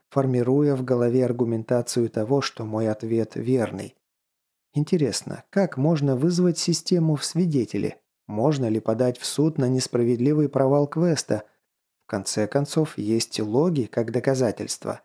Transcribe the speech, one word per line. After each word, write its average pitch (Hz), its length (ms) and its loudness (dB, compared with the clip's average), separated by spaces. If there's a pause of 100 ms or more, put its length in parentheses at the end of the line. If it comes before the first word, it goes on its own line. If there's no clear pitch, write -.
формируя 135 680 2
в 127 80 -2
голове 123 400 2
аргументацию 120 840 0
того, 113 320 0
что - 240 -6
мой 110 240 -2
ответ 110 460 -2
верный. 113 600 -2 (760)
Интересно, 147 760 -2
как 196 260 0
можно 143 400 2
вызвать 170 400 2
систему 160 600 0
в - 80 -6
свидетели? 143 720 -2 (300)
Можно 123 440 0
ли 110 100 0
подать 123 380 0
в - 80 -10
суд 156 320 0
на 131 100 2
несправедливый 127 800 2
провал 135 380 2
квеста? 147 560 0 (600)
В - 20 -20
конце 104 400 -4
концов, 147 500 -2
есть 113 440 -2
логи 131 440 0
как 113 260 -4
доказательство. 120 960 -2